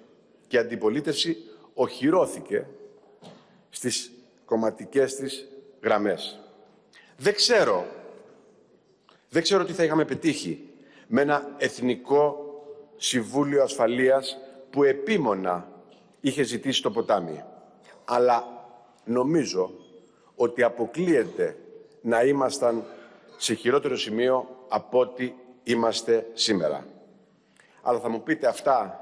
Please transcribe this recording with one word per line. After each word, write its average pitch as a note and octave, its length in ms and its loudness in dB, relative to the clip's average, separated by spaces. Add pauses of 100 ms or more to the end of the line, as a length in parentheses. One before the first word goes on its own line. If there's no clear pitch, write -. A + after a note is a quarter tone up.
(480)
Και - 80 -4
η A#2+ 40 6
αντιπολίτευση A#2 800 -2 (360)
οχυρώθηκε - 920 0 (1040)
στις - 420 -6 (340)
κομματικές A2+ 680 0
της - 320 -10 (340)
γραμμές. G#2 580 0 (760)
Δεν F#3+ 160 0
ξέρω, C#3 520 4 (1400)
δεν E3 140 2
ξέρω F#3 220 2
τι E3+ 80 -8
θα E3+ 100 0
είχαμε D#3 220 2
πετύχει C3 640 -4 (380)
με A#2+ 140 2
ένα C#3+ 360 0
Εθνικό C#3 800 2 (600)
Συμβούλιο C#3 640 0
Ασφαλείας B2+ 760 2 (320)
που C#3+ 140 2
επίμονα A#2 880 0 (500)
είχε C#3 220 -2
ζητήσει A#2+ 380 -4
το B2 100 -2
ποτάμι. F#2 520 -2 (600)
Αλλά B2 380 2 (600)
νομίζω A#2+ 640 0 (640)
ότι A#2+ 280 2
αποκλείεται A#2 920 0 (440)
να A#2 220 2
ήμασταν B2+ 600 0 (520)
σε - 160 -4
χειρότερο C3 440 2
σημείο A#2+ 680 -2
από - 320 0
ό,τι B2+ 340 -2 (320)
είμαστε A#2 680 0
σήμερα. D#2 540 -2 (920)
Αλλά B2 180 0
θα A#2 100 -4
μου A2+ 140 -4
πείτε, D#3 240 -2
αυτά, A2+ 540 0